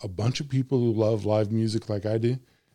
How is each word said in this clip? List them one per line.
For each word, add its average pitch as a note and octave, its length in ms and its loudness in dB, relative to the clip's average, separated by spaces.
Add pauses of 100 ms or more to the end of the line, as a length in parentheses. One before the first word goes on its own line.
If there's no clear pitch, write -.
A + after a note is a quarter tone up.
a - 60 -10
bunch G#2 320 -2
of D3 80 -6
people C3 320 0
who A#2 140 2
love G#2+ 320 2
live G#2+ 260 2
music A2 380 0
like G#2 160 -4
I G#2+ 120 0
do, A#2+ 220 0 (360)